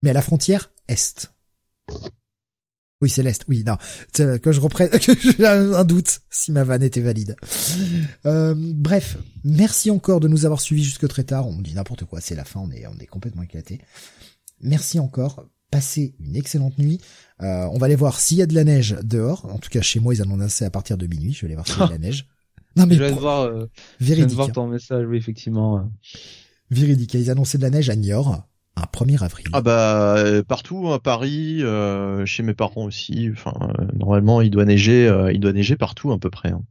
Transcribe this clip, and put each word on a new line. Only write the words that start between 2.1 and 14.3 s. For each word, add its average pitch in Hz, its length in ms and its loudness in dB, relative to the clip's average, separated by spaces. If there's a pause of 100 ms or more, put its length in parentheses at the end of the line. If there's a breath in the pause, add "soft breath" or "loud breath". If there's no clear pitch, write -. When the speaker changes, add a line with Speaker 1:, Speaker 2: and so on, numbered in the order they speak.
Speaker 1:
Oui, 139 80 2
c'est 131 140 -2
l'est. 127 240 -2
Oui, 120 180 0
non. 110 120 -2 (360 loud breath)
C'est, 131 280 0
que 160 100 2
je 143 80 4
reprenne, 156 300 2
<laughs> 226 100 4
que - 200 6
j'ai 226 260 4
un, 202 280 4
un 185 100 4
doute 175 460 2
si - 220 -6
ma 143 120 2
vanne 127 200 0
était 127 180 0
valide. 110 340 -4 (880 loud breath)
Euh, 160 320 2
bref, 160 600 -2 (260)
merci 202 480 4
encore 185 280 2
de 156 80 2
nous 156 180 4
avoir 151 140 0
suivis 151 240 0
jusque 139 240 -2
très 135 160 -2
tard. 131 240 -4
On 82 140 -8
dit 80 140 -8
n'importe 95 300 -8
quoi, 85 140 -14
c'est - 160 -10
la 69 100 -10
fin, - 160 -14
on 180 100 -8
est, 55 160 -16
on 50 120 -16
est - 60 -20
complètement 95 380 -12
éclaté. 85 360 -14 (800 loud breath)